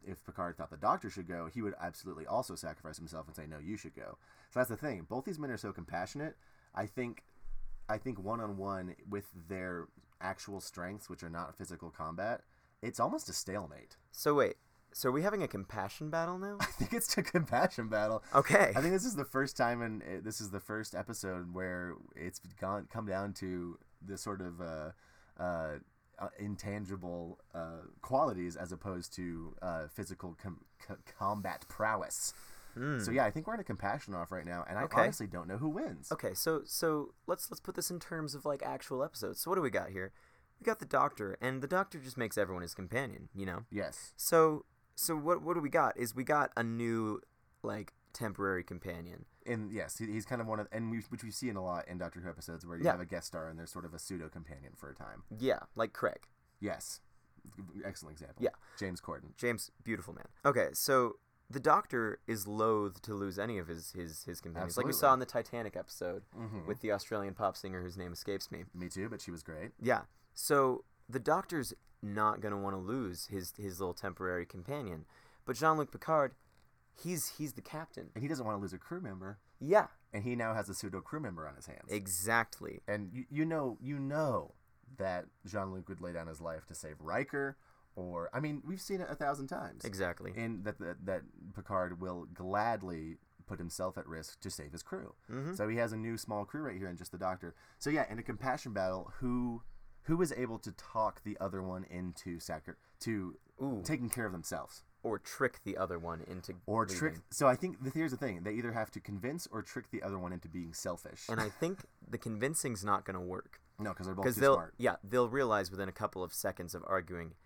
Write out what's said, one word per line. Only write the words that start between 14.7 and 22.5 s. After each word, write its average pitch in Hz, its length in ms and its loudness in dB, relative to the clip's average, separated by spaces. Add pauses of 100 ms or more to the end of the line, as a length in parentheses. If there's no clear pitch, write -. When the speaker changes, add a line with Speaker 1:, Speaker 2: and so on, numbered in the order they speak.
Speaker 2:
so - 160 2
are - 20 6
we 143 120 4
having 202 200 4
a 127 60 2
compassion 101 600 -4
battle 165 300 0
now? 202 180 -6
Speaker 1:
<laughs> 190 40 0
I - 60 2
think - 260 0
it's - 240 2
a 202 60 4
compassion 139 640 4
battle. 107 340 2 (100)
Speaker 2:
Okay. 143 400 10
Speaker 1:
I 117 80 6
think 170 120 6
this 190 120 4
is 233 120 0
the 139 80 0
first 135 320 2
time, 120 240 4
and 113 200 -2 (220)
this 107 160 -4
is 107 120 -4
the 98 100 -4
first 107 340 -4
episode 90 580 -4
where 90 420 -2 (200)
it's 87 240 -6
gone, 95 500 -4